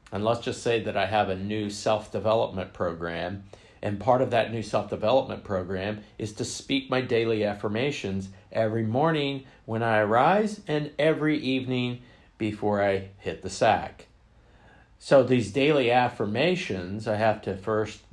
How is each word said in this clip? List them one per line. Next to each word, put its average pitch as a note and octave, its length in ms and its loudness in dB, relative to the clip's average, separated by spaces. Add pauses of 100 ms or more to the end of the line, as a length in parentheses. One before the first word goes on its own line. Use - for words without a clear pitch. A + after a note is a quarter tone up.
(120)
And G2 120 -4
let's A#2 200 0
just A#2 180 -6
say A#2 200 2
that G2+ 140 -4
I G2 100 2
have G2+ 220 2
a F#2 80 -2
new G#2 340 -4
self-development G#2+ 1000 0
program, E2+ 720 -4 (360)
and G2+ 200 -4
part B2 220 4
of C3 100 0
that A2+ 200 2
new A2+ 100 -4
self-development G#2+ 800 0
program F#2+ 580 -4 (160)
is G#2+ 160 -6
to B2 100 -6
speak - 460 -4
my B2+ 100 0
daily A2+ 440 0
affirmations G#2 840 -4 (220)
every A2+ 340 0
morning C#3 600 0 (220)
when A2+ 180 -2
I A2+ 140 4
arise D3+ 680 4
and D3 320 -2
every D3+ 400 2
evening B2 640 -2 (360)
before G#2 440 0
I G2 360 0
hit D#2+ 240 -8
the F#2+ 60 -8
sack. F#2+ 580 0 (920)
So C#3 240 6
these A#2 280 2
daily C3+ 400 2
affirmations, A2+ 1160 -2
I G#2+ 80 0
have G#2+ 260 2
to G2 140 -4
first G#2+ 440 -4 (120)